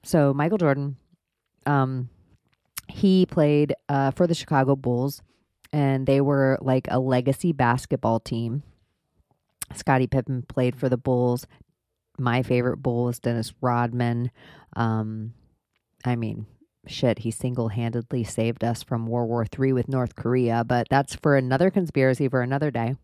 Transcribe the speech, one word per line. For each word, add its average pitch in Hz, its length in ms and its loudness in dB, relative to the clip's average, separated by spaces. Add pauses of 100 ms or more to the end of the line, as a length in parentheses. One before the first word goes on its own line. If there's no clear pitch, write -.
So, 143 300 4
Michael 156 240 0
Jordan, 143 380 0 (680)
um, 131 440 0 (760)
he 190 380 4
played, 147 500 2 (140)
uh, 139 220 0
for 175 160 0
the 170 60 0
Chicago 139 440 2
Bulls, 127 440 -2 (520)
and 135 340 0
they 139 140 4
were, 135 400 2
like, 131 280 0
a 131 100 0
legacy 131 520 0
basketball 123 720 0
team. 117 420 -6 (1120)
Scottie 131 320 2
Pippen 131 360 -2
played 127 340 -2
for 135 100 -2
the 123 100 2
Bulls. 123 480 0 (720)
My 123 240 0
favorite 123 360 0
Bull 123 260 -2
was 120 160 -2
Dennis 117 400 -4
Rodman. 120 720 0 (460)
Um, 110 560 -2 (720)
I 123 100 0
mean, 110 320 -6 (400)
shit, - 320 0
he 110 120 -4
single-handedly 120 920 -4
saved 113 400 -2
us 117 180 -2
from 113 260 -4
World 117 200 -2
War 117 180 -2
Three 135 280 0
with 123 160 -2
North 127 260 -2
Korea, 117 480 0
but 120 260 0
that's 139 260 0
for 147 200 2
another 135 340 2
conspiracy 139 600 2
for 127 120 0
another 139 300 -2
day. 117 320 -2